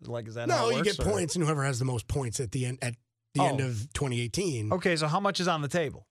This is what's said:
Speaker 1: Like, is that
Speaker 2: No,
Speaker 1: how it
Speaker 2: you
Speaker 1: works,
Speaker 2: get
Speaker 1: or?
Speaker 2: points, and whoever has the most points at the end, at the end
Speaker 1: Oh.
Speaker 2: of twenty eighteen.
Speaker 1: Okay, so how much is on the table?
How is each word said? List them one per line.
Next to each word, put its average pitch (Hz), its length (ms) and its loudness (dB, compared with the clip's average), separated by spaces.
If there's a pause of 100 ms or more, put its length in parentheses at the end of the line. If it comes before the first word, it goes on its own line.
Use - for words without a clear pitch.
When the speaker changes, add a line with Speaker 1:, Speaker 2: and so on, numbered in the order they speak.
Speaker 1:
Like, 117 220 -6
is 110 80 -12
that 117 120 -4
Speaker 2:
No, - 80 4
Speaker 1:
how - 120 2
it - 60 2
Speaker 2:
you - 100 0
Speaker 1:
works, 202 140 0
Speaker 2:
get - 100 -2
Speaker 1:
or? - 40 4
Speaker 2:
points, 180 240 0
and 175 80 2
whoever 147 200 2
has 135 160 0
the 131 60 0
most 123 220 -2
points 127 320 -2
at 120 120 -4
the 127 160 -2
end, 127 160 -4
at 120 100 -2 (400)
the 147 80 2
end 139 200 4
Speaker 1:
Oh. 131 40 0
Speaker 2:
of 120 280 -4
twenty 123 280 0
eighteen. 120 500 -2
Speaker 1:
Okay, 180 240 2
so 151 120 0
how 170 120 2
much 202 200 0
is 175 80 0
on 160 160 2
the 143 40 0
table? 147 440 -2